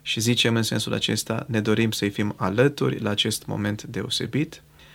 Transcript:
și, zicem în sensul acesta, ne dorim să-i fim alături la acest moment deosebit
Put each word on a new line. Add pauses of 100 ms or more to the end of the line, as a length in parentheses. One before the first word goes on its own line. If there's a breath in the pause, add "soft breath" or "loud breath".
și,
zicem
în
sensul
acesta,
ne
dorim
să-i
fim
alături
la
acest
moment
deosebit (320 loud breath)